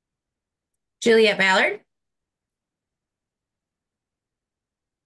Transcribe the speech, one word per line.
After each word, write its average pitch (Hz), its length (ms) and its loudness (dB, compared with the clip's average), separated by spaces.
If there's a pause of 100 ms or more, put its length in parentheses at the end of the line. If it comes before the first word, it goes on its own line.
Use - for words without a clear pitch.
(1000)
Juliet 220 380 0
Ballard. 208 420 -2 (3250)